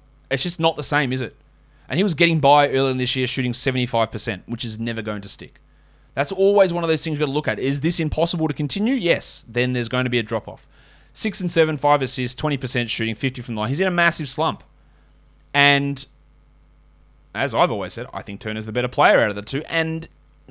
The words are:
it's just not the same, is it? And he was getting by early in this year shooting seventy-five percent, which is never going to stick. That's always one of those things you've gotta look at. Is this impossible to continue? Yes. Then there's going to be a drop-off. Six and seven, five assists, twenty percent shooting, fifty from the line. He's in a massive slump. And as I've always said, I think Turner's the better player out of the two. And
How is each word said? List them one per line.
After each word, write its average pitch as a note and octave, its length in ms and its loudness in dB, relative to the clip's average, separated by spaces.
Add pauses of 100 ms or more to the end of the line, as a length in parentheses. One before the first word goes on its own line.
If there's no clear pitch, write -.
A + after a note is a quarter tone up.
(300)
it's C3 120 -2
just E3+ 180 -4
not D#3+ 160 2
the D3 60 -6
same, C#3+ 300 0
is C3 100 -2
it? G#2+ 120 -8 (540)
And C3 80 -4
he F3 60 4
was G3 120 2
getting E3 260 4
by C#3+ 280 6
early C3+ 220 2
in B2+ 80 -2
this B2+ 180 -2
year B2+ 100 0
shooting B2 280 -2
seventy-five B2 580 0
percent, G#2+ 340 -6
which A#2 200 -8
is G#2+ 120 -8
never A2+ 220 -4
going G#2 220 -6
to G2+ 80 -12
stick. - 300 -16 (540)
That's C#3+ 160 -2
always G3 440 4
one E3+ 100 -4
of E3 40 0
those D#3+ 140 2
things D#3+ 120 -4
you've D3 120 -2
gotta C3+ 60 -2
look D3 160 -2
at. A2 100 -2
Is C3+ 220 -2
this E3 180 0
impossible D#3+ 500 0
to D3 60 -4
continue? G3+ 400 -2
Yes. E3+ 540 -2
Then B2 240 0
there's A#2+ 160 -2
going B2+ 160 0
to B2 60 -2
be A#2+ 80 2
a A#2 40 0
drop-off. G#2+ 440 -8 (480)
Six - 260 -4
and F3+ 100 -2
seven, D#3 260 4
five D3 240 4
assists, B2+ 340 -2
twenty D3 220 -2
percent A#2+ 320 -2
shooting, A2+ 260 -2
fifty B2+ 280 -4
from A#2 120 -8
the G#2 60 -4
line. G#2+ 80 -2
He's C#3+ 120 -2
in F#3+ 60 2
a F#3 40 0
massive E3+ 400 2
slump. D3+ 340 -2 (880)
And C#3+ 540 2 (1300)
as A2+ 200 -2
I've D#3 160 4
always G2 220 -4
said, A#2+ 220 -10
I G2 80 -8
think G2+ 180 -12
Turner's A2 240 -6
the A2 80 -8
better B2 160 0
player E3 320 6
out A2 100 2
of G2 60 -4
the G#2 60 -8
two. C#3 220 -4
And D#3+ 440 -4 (420)